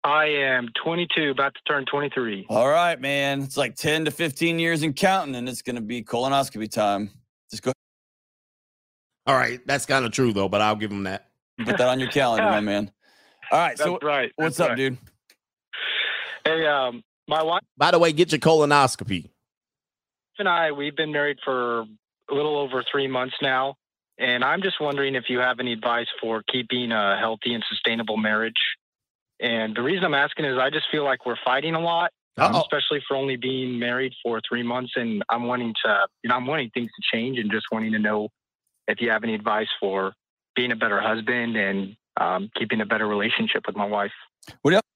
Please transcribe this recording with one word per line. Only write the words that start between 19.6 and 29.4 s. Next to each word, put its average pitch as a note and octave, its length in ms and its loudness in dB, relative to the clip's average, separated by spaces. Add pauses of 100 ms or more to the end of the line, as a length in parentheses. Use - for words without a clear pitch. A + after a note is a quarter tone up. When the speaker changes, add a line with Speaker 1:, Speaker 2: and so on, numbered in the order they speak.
Speaker 1:
and G3+ 100 -2
I, E3 240 2
we've C#3+ 220 -6
been D#3 180 -2
married D3 300 0
for A#2+ 380 0 (500)
a C#3+ 40 -2
little D3 240 0
over C3+ 320 -2
three C#3 180 0
months C3 340 -2
now, C3+ 320 0 (440)
and B2 260 2
I'm D#3+ 180 2
just F3+ 200 -2
wondering C#3 320 0
if B2 140 -2
you B2+ 100 0
have B2+ 220 2
any B2 120 -2
advice A#2 340 0 (140)
for A2+ 220 -2 (100)
keeping B2 400 -2
a G2+ 260 2
healthy A2+ 360 -2
and A2 160 -4
sustainable A2 480 -2
marriage. A2 420 0 (800)